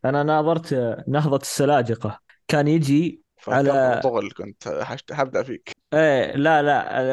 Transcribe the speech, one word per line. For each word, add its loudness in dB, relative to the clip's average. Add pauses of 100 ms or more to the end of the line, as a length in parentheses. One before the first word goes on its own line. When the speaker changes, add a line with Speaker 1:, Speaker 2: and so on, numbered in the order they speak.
Speaker 1:
أنا 0
ناظرت، 0
آه، -2
نهضة 0
السلاجقة، 0 (280)
كان 2
يجي 2 (160)
Speaker 2:
فكر -6
Speaker 1:
على 2
Speaker 2:
طغل، -2
كنت -14 (140)
حشت-، -10
حبدأ -2
فيك. -12 (220)
Speaker 1:
إيه، 2
لا، 4
لا، 0 (120)